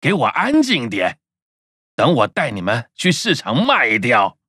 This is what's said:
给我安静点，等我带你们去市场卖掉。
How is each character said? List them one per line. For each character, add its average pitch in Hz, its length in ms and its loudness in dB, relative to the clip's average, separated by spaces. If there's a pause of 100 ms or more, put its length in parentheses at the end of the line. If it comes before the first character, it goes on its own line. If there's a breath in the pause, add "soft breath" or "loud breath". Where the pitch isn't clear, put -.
给 - 120 -2
我 165 140 0
安 247 360 0
静 190 260 0
点， 95 300 -4 (760)
等 135 200 2
我 110 120 2
带 151 240 -4
你 101 100 -8
们 107 340 -4
去 - 160 -2
市 190 240 0
场 196 300 -2
卖 233 340 2
掉。 107 400 0 (100)